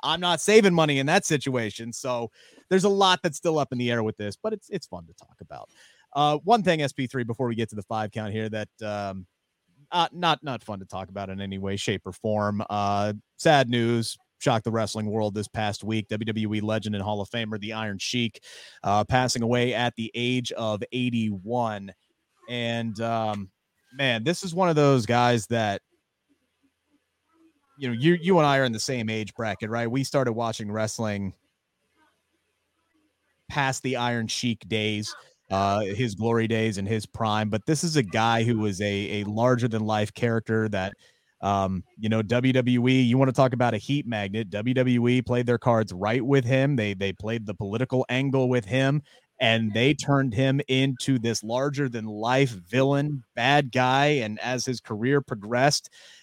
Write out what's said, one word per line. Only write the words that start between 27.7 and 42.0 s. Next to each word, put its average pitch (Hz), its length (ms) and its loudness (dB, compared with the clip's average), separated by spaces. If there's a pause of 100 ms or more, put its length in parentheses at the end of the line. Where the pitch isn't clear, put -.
you 139 80 -6
know, 120 80 -4
you, 147 200 4
you 175 240 2
and 151 80 6
I 139 120 4
are 135 60 4
in 123 80 0
the 110 80 -4
same 123 280 -4
age 110 260 -4
bracket, 107 360 -6
right? 117 180 -2
We 131 140 0
started 135 300 0
watching 110 400 -6
wrestling 104 600 -4 (2250)
past 135 360 -2
the 131 100 -2
Iron 120 320 0
Sheik - 400 -4
days, 107 480 -2 (380)
uh, 98 300 2
his 101 340 -4
glory 113 320 0
days 110 300 0
and 98 100 -4
his 110 180 -2
prime. 107 420 -2
But 104 160 -4
this 156 200 0
is 165 100 -2
a 147 80 4
guy 113 400 2
who 117 160 2
was 104 220 -2
a, 101 400 -2
a 104 40 -4
larger 117 440 2
than 110 180 -2
life 107 260 0
character 113 580 0
that, 98 240 -4 (480)
um, 95 400 0 (160)
you 107 100 -4